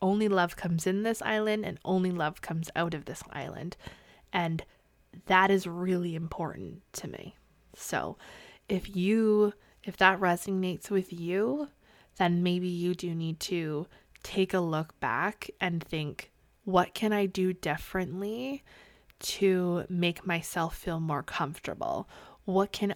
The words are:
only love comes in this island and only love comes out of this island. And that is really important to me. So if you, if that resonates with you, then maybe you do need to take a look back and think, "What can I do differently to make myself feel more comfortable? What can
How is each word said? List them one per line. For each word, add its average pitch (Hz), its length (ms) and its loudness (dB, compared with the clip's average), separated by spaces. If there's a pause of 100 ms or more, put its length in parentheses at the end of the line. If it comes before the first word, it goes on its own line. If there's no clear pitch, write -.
only 208 280 4
love 180 280 2
comes 170 300 -2
in 190 160 2
this 226 180 -2
island 214 460 0
and - 180 -8
only 185 260 2
love 156 300 -2
comes 165 340 -6
out 170 200 0
of 147 100 -8
this - 260 -10
island. - 460 -10 (560)
And 165 320 0 (640)
that 190 240 8
is 190 160 4
really 175 480 -2
important 160 680 -6 (120)
to - 140 -10
me. - 280 -14 (400)
So - 400 -4 (520)
if 190 280 -2
you, 208 560 4 (320)
if 185 140 -8
that 190 200 8
resonates 185 720 0
with 190 220 0
you, 202 560 -2 (480)
then 175 260 4
maybe 180 260 2
you 175 260 0
do 175 200 -4
need 165 260 -4
to 160 460 -2 (360)
take 190 320 0
a 185 60 2
look 160 400 -2
back 147 500 -2 (100)
and 170 240 -2
think, - 480 -6 (320)
"What 185 300 4
can 214 180 0
I 208 140 2
do 185 260 0
differently 196 1120 -4 (560)
to 180 720 2
make 175 360 0
myself 165 500 -2
feel 165 220 -4
more 156 240 -2
comfortable? - 840 -4 (360)
What 190 280 2
can 202 240 0